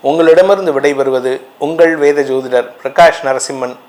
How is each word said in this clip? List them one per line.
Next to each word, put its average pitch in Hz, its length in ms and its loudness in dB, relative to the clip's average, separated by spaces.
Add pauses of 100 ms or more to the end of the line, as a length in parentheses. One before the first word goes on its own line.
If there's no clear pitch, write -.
உங்களிடமிருந்து 165 800 2
விடைபெறுவது 131 600 -2 (180)
உங்கள் 165 380 0
வேத 143 260 0
ஜோதிடர் 131 440 -2 (160)
பிரகாஷ் 151 400 2
நரசிம்மன். 131 540 -6 (120)